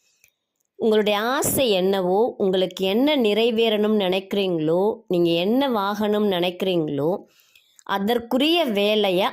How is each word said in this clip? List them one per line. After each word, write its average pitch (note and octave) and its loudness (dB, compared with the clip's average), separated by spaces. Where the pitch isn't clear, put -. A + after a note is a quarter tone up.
உங்களுடைய G#3+ 0
ஆசை C4 0
என்னவோ, F#3+ 0
உங்களுக்கு F#3 0
என்ன C4 2
நிறைவேறணும்னு G#3+ 0
நினைக்கிறீங்களோ, F#3 0
நீங்க F3 2
என்ன G#3+ 0
வாங்கணும்னு G#3 0
நினைக்கிறீங்களோ, F3 -2
அதற்குரிய A#3+ 0
வேலையை G#3 0